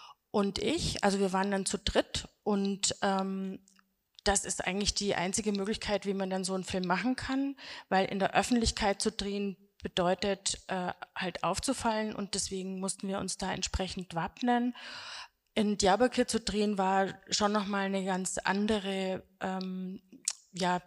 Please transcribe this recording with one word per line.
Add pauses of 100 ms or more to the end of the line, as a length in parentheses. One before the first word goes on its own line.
(320)
und
ich.
Also
wir
waren
dann
zu
dritt (140)
und,
ähm, (640)
das
ist
eigentlich
die
einzige
Möglichkeit,
wie
man
dann
so
einen
Film
machen
kann, (320)
weil
in
der
Öffentlichkeit
zu
drehen (240)
bedeutet,
äh, (200)
halt
aufzufallen
und
deswegen
mussten
wir
uns
da
entsprechend
wappnen. (840)
In
Diyarbakır
zu
drehen
war (160)
schon
noch
mal
eine
ganz
andere, (180)
ähm, (520)
ja,